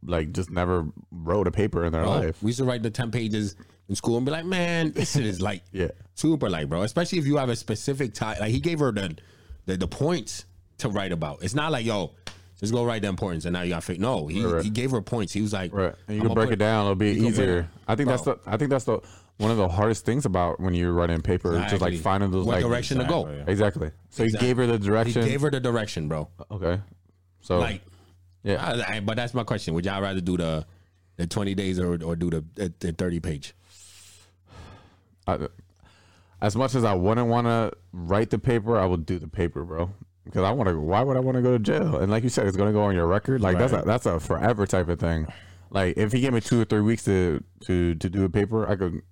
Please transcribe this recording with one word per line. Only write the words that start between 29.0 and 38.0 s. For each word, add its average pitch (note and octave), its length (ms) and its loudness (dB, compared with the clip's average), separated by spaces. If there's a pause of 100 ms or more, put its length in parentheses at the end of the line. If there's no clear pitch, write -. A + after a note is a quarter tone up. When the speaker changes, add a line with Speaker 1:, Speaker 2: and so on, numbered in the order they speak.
Speaker 2:
but G#2+ 160 -2
that's A#2+ 160 -4
my B2 120 0
question. G2+ 300 -2
Would F2 120 0
y'all G2 160 -2
rather F#2+ 180 -2
do F2+ 160 0
the, D#2+ 300 0 (500)
the F2 100 -2
twenty G2 280 -2
days F#2+ 240 -2
or, F2 260 0
or E2+ 120 -4
do E2+ 140 -2
the, D#2+ 140 -2 (100)
the, F#2 260 -4
the F2 120 -4
thirty E2+ 280 -2
page? D2 340 -8 (1700)
Speaker 1:
I, D2+ 120 -2 (1040)
as G#2 140 0
much B2 180 0
as B2 100 4
I G#2 100 4
wouldn't A2 340 2
wanna A#2 440 2 (200)
write F2+ 380 0